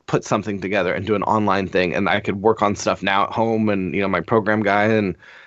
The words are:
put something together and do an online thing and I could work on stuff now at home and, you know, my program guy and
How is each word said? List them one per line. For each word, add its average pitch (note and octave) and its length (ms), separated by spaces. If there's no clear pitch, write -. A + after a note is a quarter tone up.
put - 180
something G#2 360
together F#2+ 340
and D2 100
do G#2 120
an G2 80
online G2 420
thing F2+ 260
and F#2+ 160
I G2+ 120
could G2+ 200
work G#2+ 220
on G2+ 140
stuff F#2+ 260
now G2 220
at - 80
home A2+ 360
and, F#2 260
you G2 60
know, F#2+ 80
my F#2 120
program G#2+ 420
guy G2+ 220
and G#2+ 320